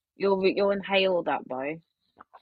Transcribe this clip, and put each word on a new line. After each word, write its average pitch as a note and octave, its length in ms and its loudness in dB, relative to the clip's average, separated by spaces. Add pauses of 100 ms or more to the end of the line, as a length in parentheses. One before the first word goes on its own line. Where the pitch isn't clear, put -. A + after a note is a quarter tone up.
(180)
You'll G3 220 2
re-, F#3 160 2
you'll G3+ 160 2
inhale F#3+ 520 0
that, D3 240 -2
though, C#3+ 340 -6 (600)